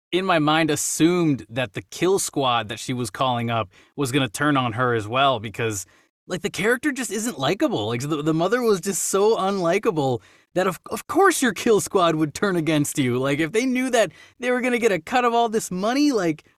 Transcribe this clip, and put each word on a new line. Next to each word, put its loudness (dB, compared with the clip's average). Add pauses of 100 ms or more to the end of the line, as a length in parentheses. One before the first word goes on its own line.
(120)
in 0
my 4
mind, 2
assumed 2
that -4
the -10
kill 0
squad -2
that -8
she -6
was -4
calling -2
up -2 (260)
was -4
gonna 0
turn 0
on 0
her 0
as -2
well, 2
because, -6 (400)
like, -6
the -4
character 0
just -6
isn't -4
likable. 0
Like, -2
the, -4
the 2
mother 0
was 2
just -4
so 2
unlikable 0 (340)
that 0
of, -2 (100)
of -8
course 4
your 2
kill 2
squad 2
would -2
turn -2
against 0
you. 0
Like, 0
if -2
they 0
knew 0
that 2 (280)
they -2
were 2
gonna 0
get 2
a 0
cut 0
of 2
all 2
this -2
money, 0
like, -2 (120)